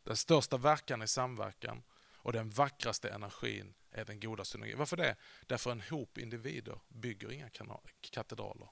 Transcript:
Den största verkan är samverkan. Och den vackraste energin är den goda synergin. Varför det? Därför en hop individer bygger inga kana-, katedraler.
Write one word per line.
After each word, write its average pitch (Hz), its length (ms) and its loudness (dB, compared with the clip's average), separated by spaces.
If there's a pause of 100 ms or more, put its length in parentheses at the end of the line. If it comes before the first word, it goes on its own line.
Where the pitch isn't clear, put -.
Den 110 120 0
största 143 400 8
verkan 131 460 4
är 107 40 -4
samverkan. 117 760 0 (400)
Och 120 100 0
den 113 180 0
vackraste 123 580 2
energin 101 680 -4 (180)
är 110 120 -6
den 104 160 -10
goda 107 240 -4
synergin. 107 340 -6
Varför 151 180 0
det? 143 200 4 (300)
Därför 123 240 0
en 113 200 -2
hop 147 280 -4
individer 117 600 -6 (100)
bygger 110 440 -6
inga 135 160 -10
kana-, 110 320 -12 (300)
katedraler. 107 600 -6